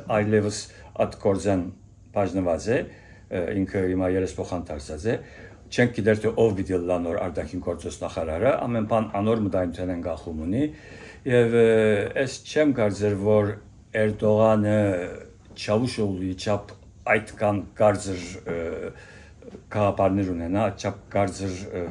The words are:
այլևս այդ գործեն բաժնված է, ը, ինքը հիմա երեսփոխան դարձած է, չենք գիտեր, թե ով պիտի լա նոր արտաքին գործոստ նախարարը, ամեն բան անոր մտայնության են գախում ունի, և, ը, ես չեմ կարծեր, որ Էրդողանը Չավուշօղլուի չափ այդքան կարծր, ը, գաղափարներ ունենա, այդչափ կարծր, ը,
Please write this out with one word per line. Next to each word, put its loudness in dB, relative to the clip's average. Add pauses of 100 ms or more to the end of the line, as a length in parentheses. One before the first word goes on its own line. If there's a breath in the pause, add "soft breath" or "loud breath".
(100)
այլևս 2 (380 loud breath)
այդ 0
գործեն 2 (460)
բաժնված 0
է, 2 (480 loud breath)
ը, -4 (140)
ինքը -2
հիմա 0
երեսփոխան -4
դարձած -10
է, 0 (560 loud breath)
չենք 2
գիտեր, 4
թե 0
ով 4
պիտի -2
լա 0
նոր -2
արտաքին -6
գործոստ -6
նախարարը, -2
ամեն -2
բան 2 (160)
անոր 2
մտայնության -2
են -6
գախում -8
ունի, 0 (680 loud breath)
և, 4
ը, 8 (480)
ես -2
չեմ 2
կարծեր, 2
որ 4 (480)
Էրդողանը 4 (800)
Չավուշօղլուի -2
չափ -4 (360)
այդքան 0 (180)
կարծր, 2 (260)
ը, -4 (1120 loud breath)
գաղափարներ 2
ունենա, -2
այդչափ -4 (120)
կարծր, -2
ը, -8